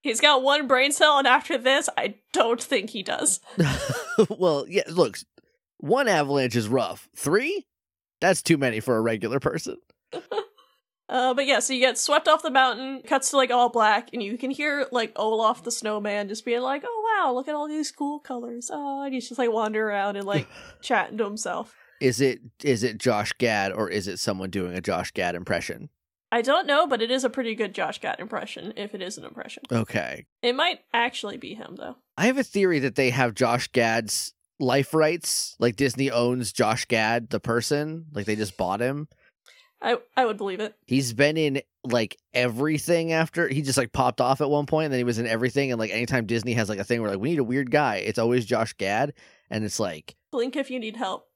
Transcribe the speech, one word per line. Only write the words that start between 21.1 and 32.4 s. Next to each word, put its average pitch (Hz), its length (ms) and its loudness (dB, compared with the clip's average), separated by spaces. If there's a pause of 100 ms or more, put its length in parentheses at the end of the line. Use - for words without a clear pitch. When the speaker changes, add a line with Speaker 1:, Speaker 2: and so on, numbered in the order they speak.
Speaker 1:
to 220 80 0
himself. 202 500 -6 (280)
Speaker 2:
Is 127 180 4
it, 135 200 2 (220)
is 123 200 2
it 110 160 -2
Josh 104 400 2
Gad, 104 340 2
or 104 160 -2
is 95 180 -2
it 90 120 -6
someone 95 320 -4
doing 90 260 -4
a 92 60 -4
Josh 92 300 -2
Gad 90 220 -2
impression? 90 540 -4 (420)
Speaker 1:
I 233 120 2
don't 302 240 2
know, 294 200 4
but 254 140 0
it 226 100 -2
is 254 140 0
a 247 60 0
pretty 226 240 -4
good 208 200 -4
Josh - 280 -4
Gad - 180 -4
impression, 214 560 -10
if 208 180 -10
it 190 60 -10
is 185 160 -10
an - 80 -16
impression. - 380 -14 (100)
Speaker 2:
Okay. 95 540 -4 (160)
Speaker 1:
It 240 120 0
might 330 260 0 (120)
actually 233 460 -2
be - 160 -14
him, 214 240 -16
though. - 180 -12 (220)
Speaker 2:
I 175 80 4
have 262 100 4
a 269 80 0